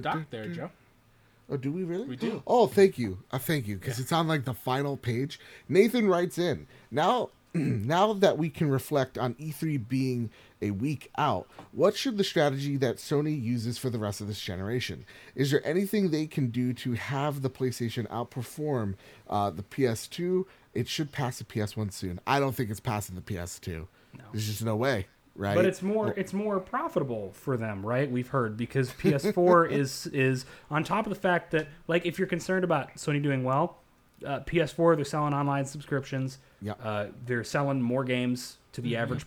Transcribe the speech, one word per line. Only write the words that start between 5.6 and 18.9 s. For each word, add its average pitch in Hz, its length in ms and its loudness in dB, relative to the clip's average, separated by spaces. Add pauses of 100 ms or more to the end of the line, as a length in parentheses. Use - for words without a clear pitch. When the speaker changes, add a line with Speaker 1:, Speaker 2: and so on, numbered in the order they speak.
Speaker 1:
Nathan 214 400 6
writes 175 300 2
in, 131 280 0 (240)
"Now, 185 400 2 (120)
<clears throat> - 120 -10
now 156 580 2
that 190 260 6
we 165 120 0
can 156 200 0
reflect 135 480 0
on 127 200 -2
E 156 120 -8
three 151 280 -2
being 123 520 -2 (320)
a 104 100 0
week 123 440 -4
out, 123 320 2 (240)
what 175 240 4
should 233 220 -2
the 196 60 4
strategy 143 520 2
that 127 220 0
Sony 151 440 0
uses 117 360 -2
for 131 120 -4
the 117 80 -2
rest 104 220 -2
of 104 80 -6
this 101 120 -6
generation? 95 640 -6 (300)
Is 135 160 2
there - 160 2
anything 190 440 2
they 156 160 0
can 139 240 0
do 123 240 0
to 123 180 -4
have 139 500 -2
the 131 80 -2
PlayStation 120 580 -4
outperform, 120 840 -4 (340)